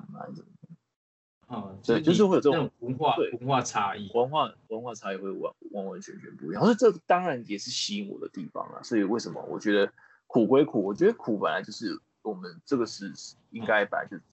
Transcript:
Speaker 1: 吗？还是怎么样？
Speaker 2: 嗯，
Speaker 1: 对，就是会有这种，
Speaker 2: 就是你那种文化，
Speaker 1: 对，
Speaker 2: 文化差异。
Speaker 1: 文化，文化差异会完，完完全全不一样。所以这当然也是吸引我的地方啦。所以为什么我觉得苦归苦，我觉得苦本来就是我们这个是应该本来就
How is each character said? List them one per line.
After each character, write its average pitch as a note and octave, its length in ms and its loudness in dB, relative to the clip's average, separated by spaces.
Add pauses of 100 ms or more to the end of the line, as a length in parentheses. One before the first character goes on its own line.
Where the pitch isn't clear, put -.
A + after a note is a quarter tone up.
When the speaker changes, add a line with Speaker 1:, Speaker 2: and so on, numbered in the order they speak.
(120)
Speaker 1:
吗？ - 80 -14
还 - 80 -12
是 - 60 -12
怎 - 100 -16
么 - 60 -20 (120)
样？ - 160 -20 (720)
Speaker 2:
嗯， G2+ 360 -10
Speaker 1:
对， A2+ 180 2
就 D#3 100 4
是 G3+ 140 8
会 F#3 100 6
有 B2 60 6
这 C#3+ 100 6
种， - 20 6
Speaker 2:
就 - 340 -2
是 B2+ 40 -2
你 - 20 0
那 B2 40 -6
种 - 0 -
文 - 0 -
化， C#3+ 180 2
Speaker 1:
对， A#2 180 0
Speaker 2:
文 A#2+ 140 -8
化 C3 140 2
差 G2 340 -2
异。 G2 180 -10
Speaker 1:
文 B2 160 4
化， C#3 220 0 (160)
文 A2+ 140 -8
化 A#2+ 140 -8
差 G2 180 -8
异 F#2+ 40 -6
会 G2 120 -8
完， F2 240 -6 (180)
完 G2+ 140 -6
完 F#2 160 -10
全 - 180 -16
全 - 160 -18
不 D2 160 -10
一 F#2+ 40 -4
样。 A2+ 80 0
所 A3 80 8
以 A#3 40 6
这 A3 160 6 (140)
当 F3+ 160 4
然 C#3 260 -2
也 G2+ 100 -6
是 G2 120 -10
吸 G#2 280 -4
引 G2+ 120 -6
我 G#2 100 -10
的 - 100 -10
地 - 220 -12
方 - 220 -8
啦。 - 80 -14
所 - 160 0
以 G#2 60 6
为 G#2+ 160 0
什 G#2 120 -8
么 - 120 -10
我 - 160 -8
觉 G#2 120 0
得 G2+ 220 4 (320)
苦 A2+ 220 4
归 C#3 180 6
苦， A#2 180 0
我 G2 80 -2
觉 B2 140 2
得 A#3 80 6
苦 A2 240 -2
本 F#2 140 2
来 F2+ 100 -2
就 G#2 100 -12
是 G2+ 280 -8 (240)
我 G#2+ 100 -4
们 F2+ 320 -14
这 C#3+ 100 -2
个 A#2+ 80 2
是 G2 300 -8 (380)
应 A2+ 120 -10
该 G#2+ 220 2
本 - 140 -4
来 - 80 -8
就 F2+ 100 -14 (160)